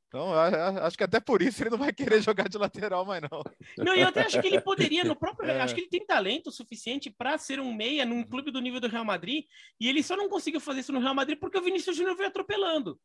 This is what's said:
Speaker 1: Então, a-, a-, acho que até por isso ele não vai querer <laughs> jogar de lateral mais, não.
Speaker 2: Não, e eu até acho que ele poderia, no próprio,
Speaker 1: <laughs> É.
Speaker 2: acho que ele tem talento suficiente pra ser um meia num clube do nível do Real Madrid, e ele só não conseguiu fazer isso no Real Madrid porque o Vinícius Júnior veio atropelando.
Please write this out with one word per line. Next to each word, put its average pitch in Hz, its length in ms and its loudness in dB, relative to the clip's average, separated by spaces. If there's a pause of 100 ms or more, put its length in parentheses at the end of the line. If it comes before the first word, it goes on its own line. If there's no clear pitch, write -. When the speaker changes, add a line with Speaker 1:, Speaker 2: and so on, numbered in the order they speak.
Speaker 1:
Então, 165 260 -4
a-, 160 140 6
a-, 175 400 0
acho 175 100 -4
que 214 60 0
até 190 160 4
por 220 220 4
isso 240 200 0
ele 233 100 0
não 226 60 0
vai 285 140 0
querer 220 300 4
<laughs> - 20 -2
jogar 202 240 2
de 196 100 -6
lateral 190 480 -2
mais, 185 240 -4
não. 151 140 -8 (340)
Speaker 2:
Não, 359 160 2
e 370 60 6
eu 370 80 8
até 370 140 2
acho 427 200 2
que 370 60 2
ele - 140 4
poderia, 359 420 2
no 320 140 0
próprio, 370 320 -4
Speaker 1:
<laughs> - 20 2
É. 269 80 2
Speaker 2:
acho 247 160 0
que 339 60 -4
ele 370 80 -8
tem 370 160 -4
talento 269 440 0
suficiente 247 640 -10
pra 269 260 -4
ser 269 220 -6
um 254 140 -6
meia 247 320 -2
num 233 180 -2
clube 254 280 -6
do 254 100 -4
nível 247 180 -4
do 240 80 -2
Real 226 160 -4
Madrid, 202 400 -2 (340)
e 233 120 0
ele 285 120 2
só 359 140 0
não 403 140 0
conseguiu 320 320 -2
fazer 269 180 -4
isso 269 140 -6
no 254 80 2
Real 269 120 2
Madrid 277 240 0
porque 370 200 -2
o 359 40 0
Vinícius 359 360 0
Júnior 359 180 0
veio 392 140 -2
atropelando. 359 760 -2